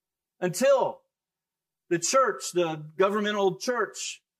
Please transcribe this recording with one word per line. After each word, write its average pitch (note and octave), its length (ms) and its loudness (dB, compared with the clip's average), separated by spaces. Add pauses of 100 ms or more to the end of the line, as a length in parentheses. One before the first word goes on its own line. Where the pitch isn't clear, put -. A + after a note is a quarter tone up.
(400)
until A3 600 2 (880)
the E3+ 80 2
church, B3 560 0
the E3 280 -2 (140)
governmental G3+ 600 0
church, - 680 -6 (180)